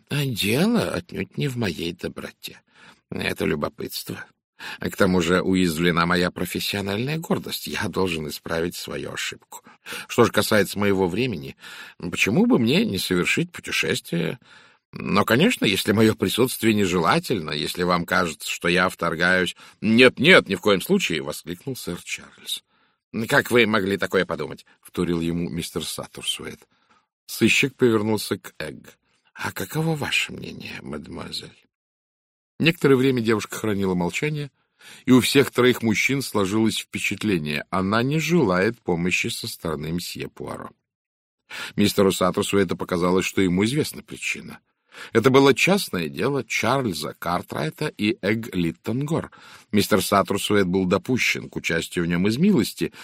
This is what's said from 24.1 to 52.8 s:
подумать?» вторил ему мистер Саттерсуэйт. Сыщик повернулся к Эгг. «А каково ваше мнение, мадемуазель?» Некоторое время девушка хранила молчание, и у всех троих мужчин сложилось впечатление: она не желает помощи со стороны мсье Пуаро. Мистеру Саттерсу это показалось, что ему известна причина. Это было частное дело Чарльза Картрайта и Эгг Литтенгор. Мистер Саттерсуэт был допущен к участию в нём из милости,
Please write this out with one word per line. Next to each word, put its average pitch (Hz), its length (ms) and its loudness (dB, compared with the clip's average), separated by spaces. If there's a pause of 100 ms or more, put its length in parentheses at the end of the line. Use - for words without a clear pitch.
подумать?» 73 400 -8 (160)
вторил 85 400 -2
ему 85 280 -2
мистер 82 360 -8
Саттерсуэйт. - 760 -10 (680)
Сыщик - 480 2
повернулся 110 640 2
к - 200 -20
Эгг. - 380 -12 (380)
«А - 160 -8
каково 160 460 -4
ваше - 360 -4
мнение, - 500 -12
мадемуазель?» - 840 -12 (960)
Некоторое 143 360 4
время 127 240 2
девушка 110 360 0
хранила 98 380 0
молчание, 143 560 -4 (560)
и - 40 4
у 127 100 8
всех 139 300 4
троих 123 320 2
мужчин 123 400 0
сложилось 107 560 0
впечатление: 90 920 -4
она 98 320 0
не 143 180 -2
желает 117 600 2
помощи 90 480 -2
со 113 200 -8
стороны 78 440 -6
мсье - 360 -6
Пуаро. - 420 -12 (1080)
Мистеру 101 360 4
Саттерсу 95 460 0
это 92 180 0
показалось, 90 480 0
что - 160 -2
ему 92 240 2
известна 123 380 -4
причина. - 580 -10 (520)
Это 117 180 6
было 139 240 8
частное 117 540 0
дело 113 360 -2
Чарльза 107 720 -2
Картрайта 147 720 -4
и 104 340 -2
Эгг 110 320 -2
Литтенгор. 113 800 -4 (400)
Мистер 104 280 2
Саттерсуэт 98 640 2
был 92 200 2
допущен 92 600 0
к - 80 -12
участию 82 480 -4
в 82 40 -2
нём 87 200 2
из 113 100 0
милости, 156 540 2 (120)